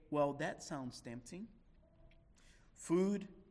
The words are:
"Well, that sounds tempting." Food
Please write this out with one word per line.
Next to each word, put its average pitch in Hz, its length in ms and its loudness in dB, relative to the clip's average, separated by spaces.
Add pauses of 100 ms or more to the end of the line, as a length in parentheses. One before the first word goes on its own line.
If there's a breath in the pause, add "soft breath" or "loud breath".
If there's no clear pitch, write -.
(120)
"Well, 143 220 4
that 156 280 -2
sounds 131 380 -6
tempting." 147 480 -10 (1300 soft breath)
Food 190 540 2 (220)